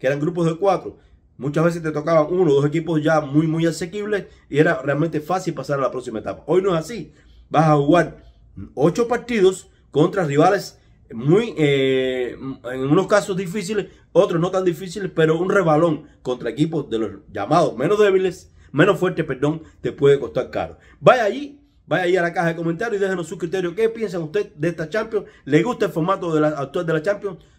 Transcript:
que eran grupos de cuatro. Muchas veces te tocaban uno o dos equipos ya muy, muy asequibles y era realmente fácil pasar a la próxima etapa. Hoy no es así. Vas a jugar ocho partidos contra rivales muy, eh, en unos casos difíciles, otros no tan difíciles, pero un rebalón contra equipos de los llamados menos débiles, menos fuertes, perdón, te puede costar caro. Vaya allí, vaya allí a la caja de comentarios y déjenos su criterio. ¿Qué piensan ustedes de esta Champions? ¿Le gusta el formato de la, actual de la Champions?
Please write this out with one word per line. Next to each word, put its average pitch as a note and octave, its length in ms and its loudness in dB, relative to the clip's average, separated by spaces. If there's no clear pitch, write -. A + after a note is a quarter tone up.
que B2+ 80 0
eran C#3+ 100 0
grupos E3 280 -2
de E3 100 0
cuatro. F3+ 420 -2
Muchas D3 280 0
veces E3+ 160 -2
te D#3 80 -4
tocaban D3+ 400 2
uno F3+ 200 4
o C#3 40 6
dos C#3 100 4
equipos D#3+ 380 0
ya D#3 180 2
muy, D3+ 260 2
muy D#3+ 200 0
asequibles F#3+ 580 -4
y C#3 100 0
era D#3+ 220 2
realmente D3 400 -2
fácil F3+ 320 -4
pasar C#3 260 -4
a C3+ 40 -2
la B2 80 0
próxima A#2+ 300 -8
etapa. G2 260 -10
Hoy F3 160 2
no G3 100 0
es D#3+ 80 0
así. G3 320 -10
Vas D#3 160 4
a D3+ 100 6
jugar D3+ 480 4
ocho E3+ 340 2
partidos A3 600 0
contra F3 340 2
rivales D#3+ 560 2
muy, D#3+ 460 2
eh, C3 760 0
en C3 80 -8
unos D3 260 2
casos G3+ 300 0
difíciles, F#3+ 520 -4
otros F3+ 280 4
no F3+ 100 0
tan F#3 140 -2
difíciles, F3+ 500 -4
pero D#3+ 240 2
un F#3 120 -2
rebalón E3 560 2
contra A#2+ 260 -6
equipos D3+ 400 -2
de A2+ 120 -4
los G#2+ 100 -4
llamados A2+ 460 0
menos F3 220 0
débiles, F#3+ 520 2
menos F3 260 4
fuertes, F3 280 -2
perdón, C#3 360 -2
te A#2+ 100 -4
puede C#3 260 4
costar A#2+ 320 -6
caro. E2 280 -8
Vaya A3+ 240 4
allí, B3 360 -6
vaya F3 180 -2
allí F3+ 120 2
a F3+ 60 0
la E3+ 100 -2
caja E3+ 160 -2
de E3 80 -2
comentarios E3+ 420 -4
y G3 60 0
déjenos F3+ 220 -4
su G3+ 100 -12
criterio. F3 380 -6
¿Qué A3 160 0
piensan G3+ 320 -6
ustedes F3+ 340 -4
de D#3 120 -2
esta E3 200 -6
Champions? A3 380 -4
¿Le D3+ 180 4
gusta A3+ 220 -2
el E3+ 80 -2
formato E3+ 420 -2
de D#3 60 2
la, D3+ 80 2
actual D3 380 -4
de E3 80 0
la D#3 80 -2
Champions? G3+ 420 -6